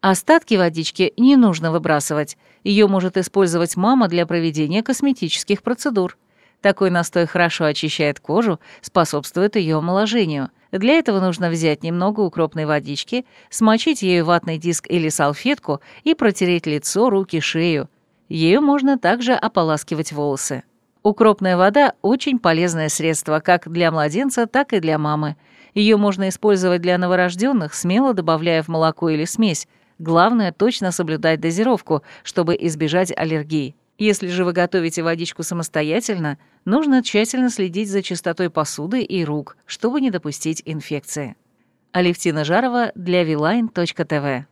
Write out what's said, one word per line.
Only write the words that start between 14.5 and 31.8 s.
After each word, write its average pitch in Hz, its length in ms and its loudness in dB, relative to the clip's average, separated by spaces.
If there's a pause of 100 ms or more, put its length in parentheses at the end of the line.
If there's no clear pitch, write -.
диск 165 300 -4
или 165 200 0
салфетку 151 720 -2 (240)
и 320 100 2
протереть 180 520 0
лицо, 180 440 0
руки, 190 300 0
шею. 160 480 -2 (400)
Ею 165 320 2
можно 277 380 2
также 240 360 2
ополаскивать 160 800 -2
волосы. 143 520 -4 (380)
Укропная 208 540 2
вода — 190 460 4
очень 254 360 0
полезное 165 500 0
средство 156 520 -2
как 175 300 2
для 170 200 2
младенца, 180 560 -2
так 277 260 -2
и 202 80 0
для 156 180 0
мамы. 151 380 -2 (380)
Ее 208 220 4
можно 196 320 0
использовать 185 540 0
для 180 160 2
новорожденных, 180 720 0
смело 240 400 0
добавляя 165 500 0
в 156 60 -8
молоко 160 420 0
или 156 140 0
смесь. 190 440 -2 (300)
Главное — 175 520 2
точно 202 400 0
соблюдать 160 500 0
дозировку, 170 640 0 (220)